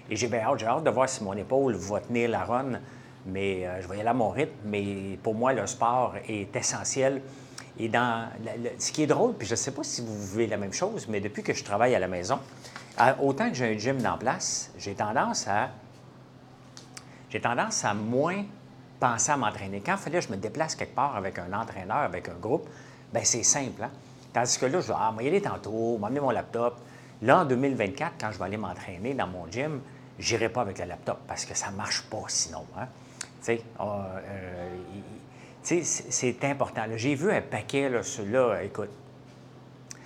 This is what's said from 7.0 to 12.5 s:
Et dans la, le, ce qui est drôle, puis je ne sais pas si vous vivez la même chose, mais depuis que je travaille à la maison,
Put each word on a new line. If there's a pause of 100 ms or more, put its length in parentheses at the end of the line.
Et
dans (140)
la,
le, (100)
ce
qui
est
drôle,
puis
je
ne
sais
pas
si
vous
vivez
la
même
chose,
mais
depuis
que
je
travaille
à
la
maison, (580)